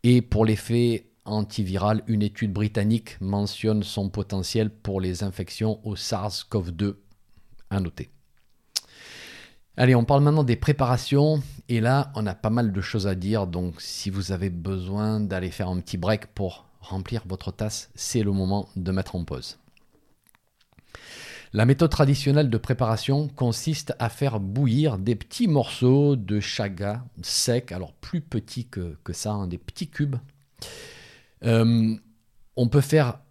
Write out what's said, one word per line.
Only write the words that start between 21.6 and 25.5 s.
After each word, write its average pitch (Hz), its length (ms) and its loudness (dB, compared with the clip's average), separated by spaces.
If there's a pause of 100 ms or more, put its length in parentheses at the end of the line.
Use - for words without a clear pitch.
méthode 143 240 6
traditionnelle 139 600 4
de 113 80 2
préparation 135 680 0
consiste 131 720 -2
à 117 80 0
faire 117 320 -2
bouillir 120 580 2
des 107 160 0
petits - 320 -2
morceaux 139 680 4